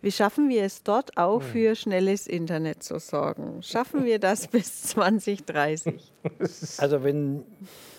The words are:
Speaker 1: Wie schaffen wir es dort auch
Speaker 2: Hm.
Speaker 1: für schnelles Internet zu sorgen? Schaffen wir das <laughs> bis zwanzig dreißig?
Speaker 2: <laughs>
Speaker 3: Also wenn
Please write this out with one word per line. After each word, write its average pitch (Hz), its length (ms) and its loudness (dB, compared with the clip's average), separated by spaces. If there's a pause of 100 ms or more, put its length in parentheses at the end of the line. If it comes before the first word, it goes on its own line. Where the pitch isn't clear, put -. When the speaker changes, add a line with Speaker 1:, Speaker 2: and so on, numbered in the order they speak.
Speaker 1:
Wie 202 100 0
schaffen 226 360 2
wir 233 160 4
es - 200 -4
dort 226 340 0
auch 202 240 4
Speaker 2:
Hm. 233 60 -8
Speaker 1:
für 226 280 2
schnelles 196 520 0
Internet 160 560 -4
zu - 160 -6
sorgen? 151 640 -4
Schaffen 254 420 -2
wir 220 140 2
das 190 280 0
<laughs> - 0 -
bis - 360 -2
zwanzig 202 640 0
dreißig? 151 680 -2 (100)
Speaker 2:
<laughs> - 540 -6
Speaker 3:
Also 143 260 2
wenn 143 400 0 (560)